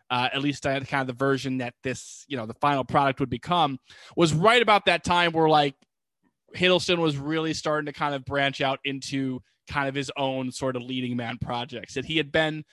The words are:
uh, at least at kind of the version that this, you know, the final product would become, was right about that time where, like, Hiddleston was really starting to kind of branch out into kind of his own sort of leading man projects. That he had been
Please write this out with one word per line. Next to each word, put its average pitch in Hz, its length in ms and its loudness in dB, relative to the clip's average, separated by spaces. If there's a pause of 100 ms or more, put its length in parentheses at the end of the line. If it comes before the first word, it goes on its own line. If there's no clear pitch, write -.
(100)
uh, 123 220 0
at 135 100 -2
least 143 240 -2
at 135 220 -2
kind 139 120 0
of 131 60 -2
the 127 180 -4
version 131 340 0
that 123 240 -6
this, - 460 -8
you 143 80 -6
know, 117 100 -6
the 113 80 -10
final 143 300 0
product 139 340 2
would 131 120 -2
become, 143 480 0 (380)
was 170 180 4
right 220 260 6
about 208 260 4
that 175 180 2
time 175 280 4
where, 160 160 4
like, 147 260 4 (800)
Hiddleston 180 440 2
was 156 180 2
really 156 380 -4
starting 151 320 -2
to 147 60 -10
kind 147 220 -2
of 135 100 -6
branch 139 360 0
out 135 240 0
into 135 560 -4 (320)
kind 139 160 -2
of 135 60 -6
his 139 220 -4
own 131 360 -2
sort 131 240 -4
of 120 60 -6
leading 127 340 -6
man 117 220 -6
projects. 120 560 -8
That 127 100 -4
he 160 140 -2
had 143 120 -2
been 156 420 0